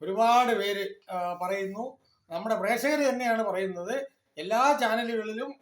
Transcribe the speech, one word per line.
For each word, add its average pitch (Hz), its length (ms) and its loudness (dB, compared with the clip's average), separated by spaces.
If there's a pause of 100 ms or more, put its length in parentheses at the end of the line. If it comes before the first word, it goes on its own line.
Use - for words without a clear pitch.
ഒരുപാട് 226 520 4
പേര്, 202 580 -2
ആ, 180 220 -4
പറയുന്നു. 196 640 -6 (320)
നമ്മുടെ 202 260 -2
പ്രേക്ഷകർ 240 540 2
തന്നെയാണ് 240 340 0
പറയുന്നത്. 190 640 -4 (300)
എല്ലാ 233 440 4
ചാനലുകളിലും 226 800 -2